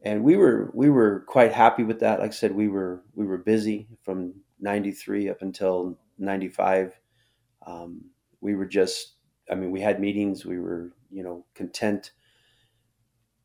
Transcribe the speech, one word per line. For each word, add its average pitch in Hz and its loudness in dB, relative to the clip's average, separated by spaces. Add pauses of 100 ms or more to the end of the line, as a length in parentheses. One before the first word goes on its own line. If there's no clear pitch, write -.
And 107 -2
we 165 8
were, 113 4
we 139 4
were 110 4
quite 117 6
happy 117 6
with 110 -2
that. 107 2
Like 107 -2
I - -14
said, 98 -2
we 104 0
were, 92 -4 (140)
we 104 -4
were 95 -4
busy 107 0 (160)
from 92 -8 (260)
ninety-three 101 -4
up 98 -8
until 92 -2 (220)
ninety-five. 95 -2 (680)
Um, 87 -16 (380)
we 101 -4
were 95 -4
just, 95 -2 (360)
I 92 -4
mean, 92 -4
we 95 -6
had 101 0
meetings, 101 -2
we 90 -6
were, 87 -8 (180)
you 95 -12
know, 87 -12 (100)
content. 101 -4 (1300)